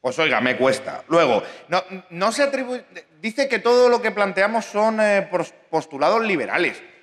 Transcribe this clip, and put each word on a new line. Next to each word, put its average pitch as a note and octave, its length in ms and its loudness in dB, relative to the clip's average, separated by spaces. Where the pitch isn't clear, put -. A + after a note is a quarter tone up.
Pues B2+ 180 -4
oiga, C3+ 220 2
me B2+ 160 0
cuesta. B2 500 -2
Luego, C#3 340 2
no, F3 140 -2
no F#3 200 -2
se C#4+ 120 0
atribu-, C4 400 -4
dice A3+ 300 -4
que A#3+ 80 0
todo B3 320 4
lo A#3 140 2
que G#3+ 80 0
planteamos G3+ 540 0
son, G#3+ 360 0
eh, G3+ 300 2
pos-, E3+ 240 -4
postulados D#3+ 520 0
liberales. C#3+ 600 -2